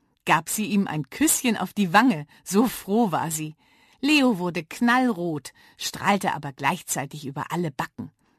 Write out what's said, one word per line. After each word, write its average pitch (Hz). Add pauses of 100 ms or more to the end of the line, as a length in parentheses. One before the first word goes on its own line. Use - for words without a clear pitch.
(240)
gab 160
sie 214
ihm 196
ein 151
Küsschen 262
auf -
die 190
Wange, 196 (160)
so 208
froh 202
war 143
sie. 156 (460)
Leo 262
wurde 175
knallrot, 233 (240)
strahlte -
aber 143
gleichzeitig 143
über 139
alle 165
Backen. - (280)